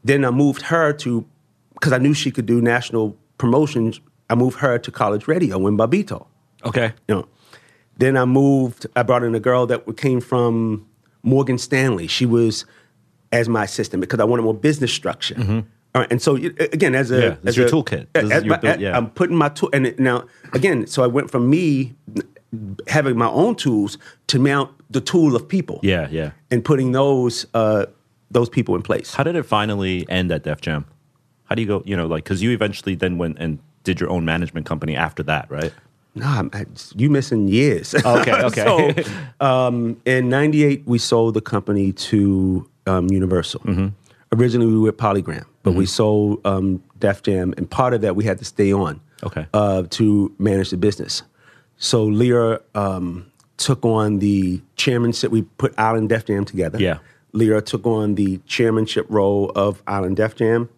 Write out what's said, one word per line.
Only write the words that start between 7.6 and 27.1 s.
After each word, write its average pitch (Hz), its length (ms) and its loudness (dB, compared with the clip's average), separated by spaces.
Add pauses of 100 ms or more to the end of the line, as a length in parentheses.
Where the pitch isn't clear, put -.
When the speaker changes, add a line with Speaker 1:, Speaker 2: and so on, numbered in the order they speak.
Speaker 1:
then 131 200 4
I 127 80 4
moved, 131 600 2 (100)
I 123 80 2
brought 123 200 2
in 117 120 0
a 110 40 0
girl 123 280 2
that 120 180 -2
w-, 113 100 -8
came 127 260 0
from 113 640 0 (380)
Morgan 135 340 2
Stanley. 123 500 0
She - 180 0
was 117 400 2 (680)
as 117 180 0
my 110 160 0
assistant 95 360 -6
because 110 180 -4
I 110 40 4
wanted 117 200 2
more 110 100 0
business 143 380 0
structure. - 440 -6
Speaker 2:
Mm-hmm. 113 240 -2 (360)
Speaker 1:
All 127 60 2
right, - 100 -2
and 117 100 0
so, 147 140 2
y-, 165 240 -4
again, 143 360 0
as 131 160 0
a, 127 80 2
Speaker 2:
Yeah, 113 100 4
this - 140 -6
Speaker 1:
as 123 60 0
Speaker 2:
is 117 80 0
your 123 100 4
Speaker 1:
a, 120 40 4
Speaker 2:
toolkit. 120 440 -2
Speaker 1:
a-, 156 60 4
Speaker 2:
This 107 100 0
Speaker 1:
as 139 80 4
Speaker 2:
is 202 60 -2
your - 100 2
Speaker 1:
my, - 60 -8
Speaker 2:
build, 151 160 2
Speaker 1:
a-, 92 40 -6
Speaker 2:
yeah. 98 160 -2
Speaker 1:
I'm 113 120 -2
putting 180 260 -2
my 147 140 4
tool, 160 240 -4
and 131 140 2
it, - 120 -6
now, 123 260 0 (280)
again, 135 340 0
so - 160 0
I 127 40 4
went 127 240 -2
from 123 180 2
me 143 460 0 (920)
having 139 300 0
my 117 120 2
own 196 260 2
tools 107 420 -2 (300)
to 139 120 0
now 139 300 0 (200)
the 135 120 -2
tool 156 340 2
of - 120 -2
people. - 360 -4
Speaker 2:
Yeah, 90 280 0
yeah. 78 200 -4 (200)
Speaker 1:
And 120 120 0
putting 131 280 2
those, 131 640 0